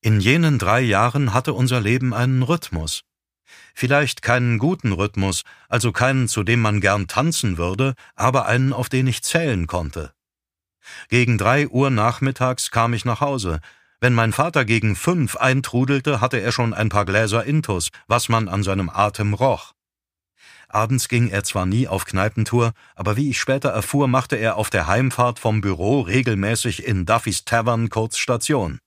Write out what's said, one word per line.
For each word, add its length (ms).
In 200
jenen 380
drei 200
Jahren 540
hatte 200
unser 280
Leben 320
einen 280
Rhythmus. 600
Vielleicht 460
keinen 360
guten 360
Rhythmus, 500
also 240
keinen, 380
zu 140
dem 180
man 180
gern 280
tanzen 500
würde, 380
aber 300
einen, 260
auf 160
den 200
ich 160
zählen 440
konnte. 460
Gegen 280
drei 300
Uhr 220
nachmittags 840
kam 220
ich 100
nach 160
Hause. 400
Wenn 140
mein 180
Vater 320
gegen 320
fünf 400
eintrudelte, 840
hatte 160
er 160
schon 200
ein 140
paar 160
Gläser 400
Intus, 460
was 220
man 180
an 160
seinem 260
Atem 440
roch. 400
Abends 400
ging 200
er 140
zwar 220
nie 240
auf 160
Kneipentour, 680
aber 220
wie 140
ich 80
später 300
erfuhr, 380
machte 300
er 180
auf 140
der 180
Heimfahrt 520
vom 200
Büro 420
regelmäßig 840
in 200
Duffys 380
Tavern 460
kurz 280
Station. 680